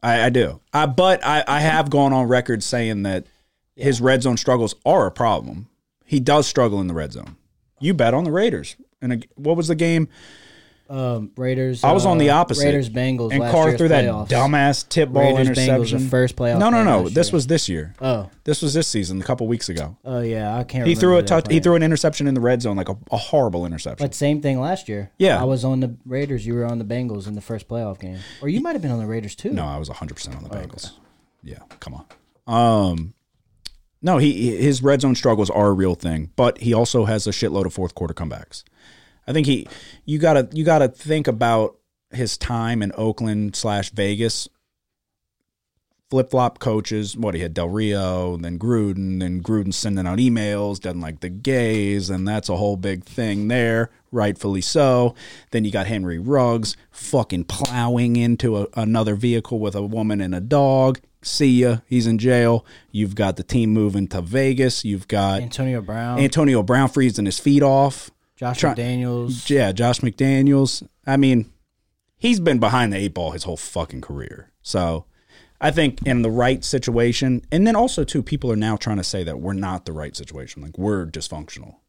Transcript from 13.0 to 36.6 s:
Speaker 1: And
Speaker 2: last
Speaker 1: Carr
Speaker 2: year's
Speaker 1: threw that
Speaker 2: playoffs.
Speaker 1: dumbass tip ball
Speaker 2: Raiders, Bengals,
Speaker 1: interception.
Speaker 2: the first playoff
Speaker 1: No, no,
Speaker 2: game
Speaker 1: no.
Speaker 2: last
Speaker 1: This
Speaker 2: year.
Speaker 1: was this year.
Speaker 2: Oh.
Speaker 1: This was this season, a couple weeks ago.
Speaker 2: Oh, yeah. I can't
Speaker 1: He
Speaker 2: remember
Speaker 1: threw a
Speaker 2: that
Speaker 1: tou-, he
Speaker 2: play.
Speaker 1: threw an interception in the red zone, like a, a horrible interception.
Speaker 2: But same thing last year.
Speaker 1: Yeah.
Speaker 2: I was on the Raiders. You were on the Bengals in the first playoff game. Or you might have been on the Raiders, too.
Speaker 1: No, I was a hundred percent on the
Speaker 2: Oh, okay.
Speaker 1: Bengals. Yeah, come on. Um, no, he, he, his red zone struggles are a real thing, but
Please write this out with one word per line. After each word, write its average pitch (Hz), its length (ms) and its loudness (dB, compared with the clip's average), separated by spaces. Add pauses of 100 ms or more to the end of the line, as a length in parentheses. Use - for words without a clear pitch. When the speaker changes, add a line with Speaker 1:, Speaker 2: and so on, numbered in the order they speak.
Speaker 1:
And 139 80 2
Speaker 2:
last 120 120 0
Speaker 1:
Carr 160 180 6
Speaker 2:
year's 135 100 2
Speaker 1:
threw 170 80 4
that 143 180 6
Speaker 2:
playoffs. 107 220 -2
Speaker 1:
dumbass 139 600 2
tip 151 220 2
ball 135 260 4
Speaker 2:
Raiders, 131 220 4
Bengals, 131 40 2 (160)
Speaker 1:
interception. 123 260 0
Speaker 2:
the 131 80 -2
first 127 240 2
playoff 120 240 2
Speaker 1:
No, 208 100 6
no, 233 80 4
Speaker 2:
game 220 80 4
Speaker 1:
no. 120 160 6
Speaker 2:
last 90 140 0
Speaker 1:
This 165 140 4
Speaker 2:
year. - 40 -4
Speaker 1:
was 143 140 2
this 156 220 0
year. 80 300 -6
Speaker 2:
Oh. 117 300 -2 (140)
Speaker 1:
This 147 180 -2
was 147 140 -2
this 160 120 0
season, 95 320 -4
a 92 40 -6
couple 123 240 -2
weeks 117 200 -2
ago. 82 380 -8
Speaker 2:
Oh, 123 160 -4
yeah. 110 340 -4
I 123 80 -4
can't 127 220 -4
Speaker 1:
He 170 80 4
Speaker 2:
remember - 60 0
Speaker 1:
threw 180 180 6
a 170 60 4
Speaker 2:
that - 40 -2
Speaker 1:
tou-, 165 240 2
he 160 80 4
Speaker 2:
play. - 40 -
Speaker 1:
threw 175 120 6
an 165 60 4
interception 156 460 0
in 135 80 0
the 127 40 0
red 123 220 2
zone, 107 160 -2
like 95 120 -4
a, 95 80 -6 (120)
a 113 80 -2
horrible 104 480 0
interception. 85 400 -6
Speaker 2:
But 135 80 -6
same 147 280 0
thing 139 200 0
last 175 260 -4
year. 101 300 -8
Speaker 1:
Yeah. 156 240 4
Speaker 2:
I 127 40 0
was 131 200 0
on 131 140 0
the 120 160 -4 (100)
Raiders. 131 400 -6
You 117 80 -4
were 120 120 -2
on 117 120 -4
the 113 80 -6
Bengals 110 420 -6
in 104 60 -8
the 104 80 -8
first 107 260 -10
playoff 113 320 -8
game. 92 200 -12 (240)
Or 139 40 -4
you 190 140 -2
might 330 120 -4
have 226 100 -6
been 139 80 -2
on 117 80 -2
the 110 80 -6
Raiders, 110 280 -6
too. - 140 -8
Speaker 1:
No, 85 160 -4
I 71 140 -6
was 76 100 -8
a 64 40 -10
hundred - 220 -12
percent - 200 -14
on 69 80 -14
the - 120 -14
Speaker 2:
Oh, 101 40 -8
okay. 90 80 -10
Speaker 1:
Bengals. - 240 -16 (500)
Yeah, - 180 -18 (200)
come - 160 -14 (500)
on. 113 460 4
Um, 82 220 -6 (880)
no, 165 160 2
he, 143 140 4
he, 110 240 -2
his 131 260 2
red 139 180 4
zone 131 140 2
struggles 107 340 2
are 104 160 2
a 101 80 4
real 92 220 2
thing, 78 400 -6
but 120 240 2